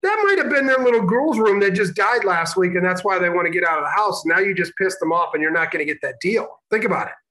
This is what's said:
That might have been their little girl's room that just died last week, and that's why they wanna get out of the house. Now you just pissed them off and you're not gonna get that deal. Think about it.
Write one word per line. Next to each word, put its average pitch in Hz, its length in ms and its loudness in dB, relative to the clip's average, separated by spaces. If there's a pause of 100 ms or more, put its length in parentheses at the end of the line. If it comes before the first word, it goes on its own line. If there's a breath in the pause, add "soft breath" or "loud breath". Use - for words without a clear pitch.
That 415 220 -2
might 403 140 2
have 294 120 -2
been 277 180 2
their 262 100 2
little 247 240 2
girl's 226 380 2
room 202 220 4
that 196 100 4
just 180 240 -2
died 220 280 0
last 170 320 0
week, 180 200 0
and 180 100 0
that's 180 180 -2
why 196 160 0
they 175 100 2
wanna 175 200 0
get 175 140 -2
out 165 160 0
of 147 40 -4
the 147 60 -4
house. 196 360 0
Now 165 140 2
you 196 140 0
just 175 220 -4
pissed 190 240 -2
them 165 120 -2
off 170 220 0
and 151 80 0
you're 156 100 0
not 165 200 -2
gonna 156 140 -4
get 151 180 -6
that - 160 -8
deal. 202 500 -4
Think 220 140 -2
about 175 240 -2
it. - 80 -16 (160)